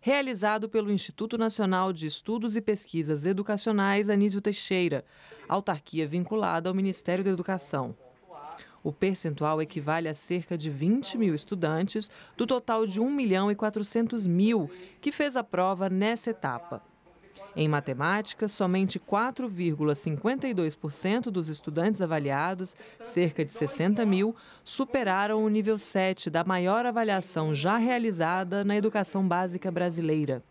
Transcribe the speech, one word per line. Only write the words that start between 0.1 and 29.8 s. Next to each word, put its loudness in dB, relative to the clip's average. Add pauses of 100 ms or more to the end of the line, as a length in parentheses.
pelo 0
Instituto -2
Nacional 2
de -6
Estudos -2
e 0
Pesquisas -2
Educacionais, 2
Anísio 4
Teixeira, 0 (440)
autarquia -2
vinculada -2
ao 0
Ministério 0
da 2
Educação. -4 (880)
O -2
percentual 0
equivale -2
a -4
cerca -4
de -4
vinte 0
mil 2
estudantes, -2 (280)
do 2
total 0
de -2
um 2
milhão 2
e 0
quatrocentos -2
mil 4 (300)
que -2
fez -2
a 0
prova 0
nessa 0
etapa. -6 (760)
Em 2
matemática, 0
somente 0
quatro -2
vírgula 0
cinquenta -2
e -2
dois 0
por -8
cento -2
dos -2
estudantes -2
avaliados, -2 (280)
cerca 0
de -10
sessenta 0
mil, 2 (260)
superaram 0
o 4
nível 2
sete 0
da 2
maior 2
avaliação 0
já 2
realizada 0
na 2
educação 2
básica 0
brasileira. 0